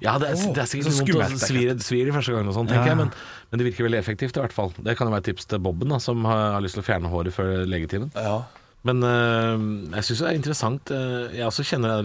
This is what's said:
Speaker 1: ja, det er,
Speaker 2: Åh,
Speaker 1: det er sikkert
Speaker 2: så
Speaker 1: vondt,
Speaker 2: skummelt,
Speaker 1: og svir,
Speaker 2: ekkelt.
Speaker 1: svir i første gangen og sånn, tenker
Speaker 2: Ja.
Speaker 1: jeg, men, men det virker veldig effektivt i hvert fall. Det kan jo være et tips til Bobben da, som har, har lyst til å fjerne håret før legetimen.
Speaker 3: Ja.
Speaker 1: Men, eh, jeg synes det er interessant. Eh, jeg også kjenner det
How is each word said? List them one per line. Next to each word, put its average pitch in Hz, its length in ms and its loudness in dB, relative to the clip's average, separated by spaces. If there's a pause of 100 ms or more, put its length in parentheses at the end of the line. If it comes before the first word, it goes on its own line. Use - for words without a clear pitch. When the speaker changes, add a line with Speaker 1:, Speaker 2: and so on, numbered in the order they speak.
Speaker 1:
ja, 110 180 2
det 147 100 0
er, 156 60 0
Speaker 2:
Åh, 185 180 0
Speaker 1:
det 123 100 0
er 120 40 -2
sikkert 143 200 -2
Speaker 2:
så 156 80 4
Speaker 1:
vondt, 139 160 2
Speaker 2:
skummelt, 98 240 2
Speaker 1:
og 131 40 -4
svir, 123 320 2
Speaker 2:
ekkelt. 120 120 -2
Speaker 1:
svir 127 240 0
i 143 40 0
første 139 240 0
gangen 104 160 0
og 95 40 0
sånn, 113 120 0
tenker 117 180 4
Speaker 2:
Ja. 123 60 6
Speaker 1:
jeg, - 60 4
men, 107 140 2 (400)
men 117 80 -2
det 123 120 2
virker 120 160 0
veldig 113 160 2
effektivt 120 340 -2
i 139 60 0
hvert 120 120 -2
fall. 95 180 -2 (100)
Det 110 140 0
kan 120 100 0
jo 113 80 2
være 98 80 0
et - 80 -4
tips - 160 -6
til 107 120 -2
Bobben 92 300 0
da, 143 100 2
som 117 260 0
har, 107 280 2
har 101 80 -2
lyst 95 140 -4
til 104 80 -4
å - 40 -14
fjerne 87 240 0
håret 87 240 0
før 95 320 0
legetimen. 92 480 -2
Speaker 3:
Ja. 110 280 -2 (400)
Speaker 1:
Men, 123 200 2
eh, 117 520 2 (400)
jeg 104 80 -2
synes 113 160 -2
det 170 120 -2
er 160 80 0
interessant. 135 520 -2
Eh, 123 480 -4
jeg 117 80 -2
også 123 160 -2
kjenner 117 320 0
det 107 100 2